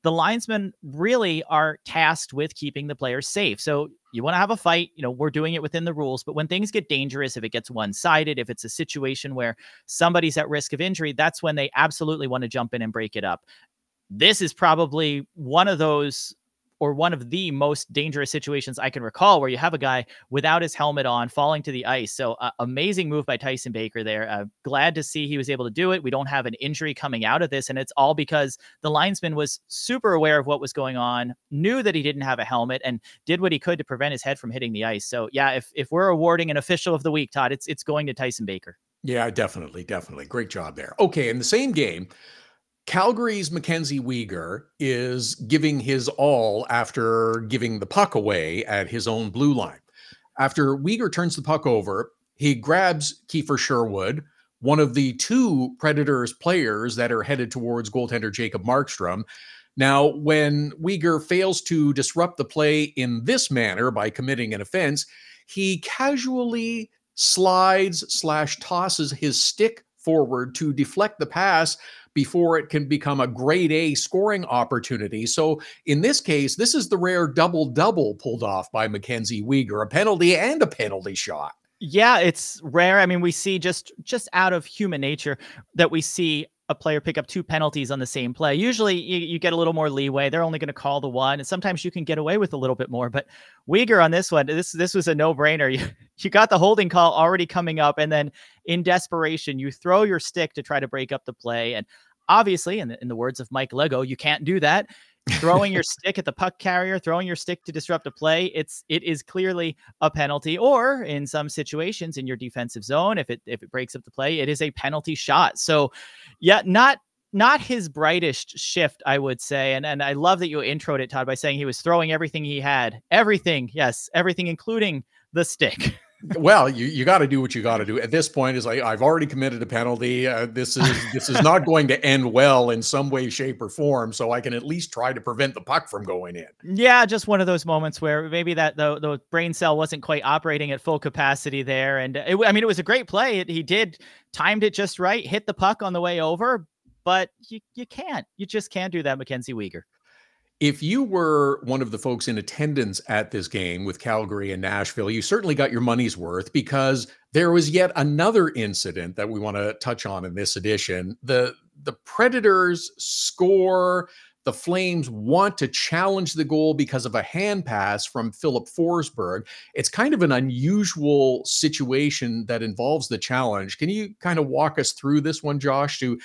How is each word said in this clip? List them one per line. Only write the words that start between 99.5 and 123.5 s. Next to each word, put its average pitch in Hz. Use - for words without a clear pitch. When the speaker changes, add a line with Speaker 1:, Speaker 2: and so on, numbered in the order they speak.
Speaker 1:
you 135
throw 180
your 196
stick -
to 143
try 143
to 135
break 131
up 139
the 123
play. 117
And 107
obviously, 202
in 139
the, 117
in 123
the 123
words 120
of 123
Mike 131
Lego, 135
you 131
can't 151
do 170
that. 165
Throwing 180
your 180
Speaker 2:
<laughs> -
Speaker 1:
stick -
at 180
the 143
puck -
carrier, 185
throwing 175
your 175
stick -
to 170
disrupt 160
a 139
play, 160
it's, -
it 156
is 160
clearly 180
a 156
penalty. 147
Or 254
in 147
some 151
situations 160
in 135
your 127
defensive 120
zone, 165
if 143
it, 120
if 117
it -
breaks 127
up 120
the -
play, 151
it 135
is 147
a 156
penalty 151
shot. 147
So, 151
yeah, 190
not, 247
not 240
his 220
brightest 156
shift, -
I 139
would 135
say. 135
And, 135
and 143
I 139
love 175
that 175
you 151
introed 139
it, 127
Todd, 131
by 131
saying 139
he 143
was 127
throwing 165
everything 156
he 143
had. 127
Everything, 175